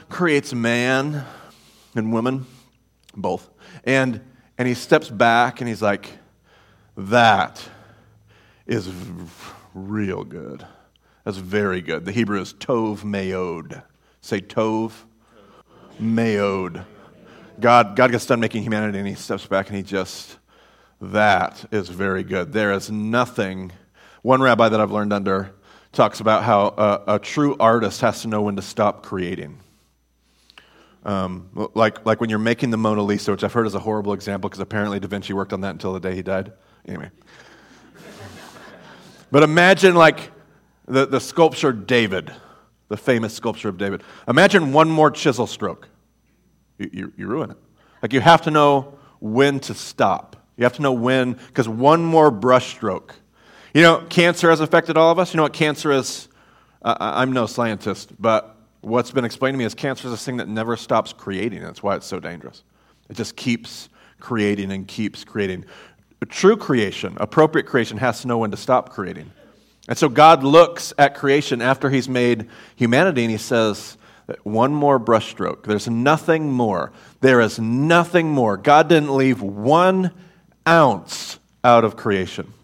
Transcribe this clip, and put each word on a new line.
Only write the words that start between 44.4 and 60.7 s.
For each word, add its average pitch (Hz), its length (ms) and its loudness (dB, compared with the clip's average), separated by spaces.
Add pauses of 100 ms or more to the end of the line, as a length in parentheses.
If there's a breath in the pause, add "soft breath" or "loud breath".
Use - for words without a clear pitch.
one 160 160 4
more 151 220 4
chisel 120 360 -2
stroke. - 400 -10 (920)
You, 104 140 -12
you, 95 260 -14
you 95 100 -12
ruin 135 240 -8
it. - 60 -20 (440 soft breath)
Like, 110 100 -6
you 131 100 2
have 165 220 8
to 160 80 -2
know 143 460 2 (220 soft breath)
when 135 420 2
to - 120 -12
stop. - 640 -4 (220)
You 117 60 0
have 123 100 2
to - 80 -10
know 139 100 0
when, 127 440 0 (180 loud breath)
'cause 117 160 -2
one 139 340 2
more 160 280 6
brush 120 440 2
stroke. - 400 -8 (580 soft breath)
You 151 80 4
know, 170 280 6
cancer 175 400 2
has 156 120 4
affected 160 340 2
all 160 160 6
of 170 80 2
us. 180 140 -2
You 165 40 -2
know 160 60 4
what 143 100 -2
cancer 151 380 -2
is? - 380 -4 (520 soft breath)
I, 117 100 -2
I, 98 300 -4
I'm 131 120 -2
no 123 120 0
scientist, 107 720 -6
but 110 380 -2 (240)
what's 117 320 -4
been 127 140 -2
explained 131 300 -4
to - 20 -6
me 123 80 -4
is 107 80 -6
cancer 131 340 -8
is 123 60 -8
this - 100 -10
thing 127 140 -8
that 113 100 -8
never 113 300 -6